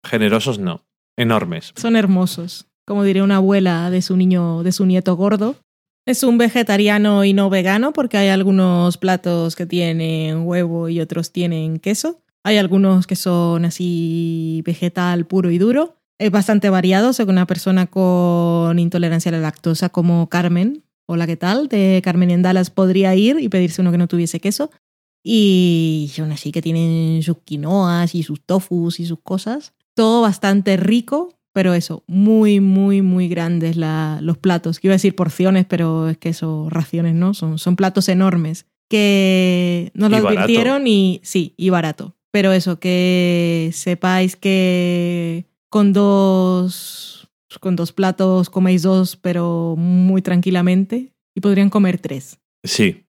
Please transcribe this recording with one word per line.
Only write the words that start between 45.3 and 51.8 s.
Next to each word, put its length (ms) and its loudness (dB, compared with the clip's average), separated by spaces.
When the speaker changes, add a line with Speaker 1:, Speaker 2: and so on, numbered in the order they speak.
Speaker 2:
con 240 2
dos, 1400 0
con 140 -2
dos 180 -4
platos 560 0
coméis 340 0
dos, 320 2
pero 640 -4
muy 440 2
tranquilamente. 920 0
Y 60 -6
podrían 280 4
comer 300 2